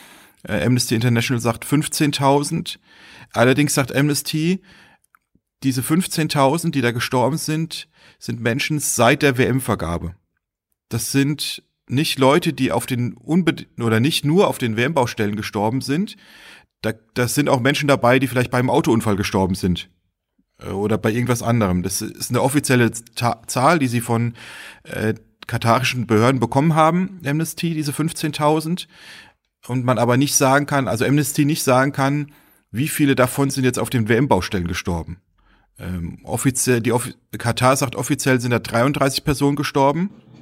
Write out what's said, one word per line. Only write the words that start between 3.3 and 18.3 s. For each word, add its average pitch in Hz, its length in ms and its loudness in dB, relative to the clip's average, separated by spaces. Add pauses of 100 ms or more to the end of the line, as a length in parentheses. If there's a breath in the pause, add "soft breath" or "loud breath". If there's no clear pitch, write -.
Allerdings 131 420 2
sagt 135 220 -2
Amnesty, 156 680 -2 (1000 soft breath)
diese 131 200 0
fünfzehntausend, 156 920 0
die 139 60 0
da 120 100 2
gestorben 127 460 0
sind, 160 500 -6 (320 soft breath)
sind 120 220 -8
Menschen 127 380 -2
seit 127 420 2
der 139 160 2
W-M-Vergabe. 95 800 -2 (720)
Das - 240 -6
sind 139 500 -2 (240)
nicht 139 320 -2
Leute, 147 320 4
die 131 220 -2
auf 123 120 -2
den 120 280 -4
unbed-, 160 540 -2 (120)
oder 113 220 2
nicht 139 240 0
nur 170 240 4
auf - 80 -6
den 117 180 -2
W-M-Baustellen 120 600 -2
gestorben 107 420 -2
sind. 143 380 -4 (640 loud breath)
Da, 110 100 -4 (220)
das 120 220 -2
sind 147 120 2
auch 131 140 2
Menschen 143 260 0
dabei, 131 320 4
die 135 80 -2
vielleicht 123 240 -2